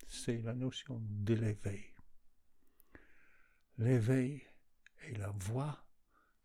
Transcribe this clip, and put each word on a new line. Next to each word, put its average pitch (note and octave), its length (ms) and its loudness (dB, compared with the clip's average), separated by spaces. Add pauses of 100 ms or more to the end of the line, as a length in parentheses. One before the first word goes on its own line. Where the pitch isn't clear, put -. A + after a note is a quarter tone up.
c'est - 340 -2
la A#2 140 -2
notion B2+ 440 -4
de G#2 360 2
l'éveil. G#2 580 -2 (1800)
L'éveil B2+ 640 4 (600)
est - 160 -6
la G2 120 -2
voie A2+ 560 -2 (600)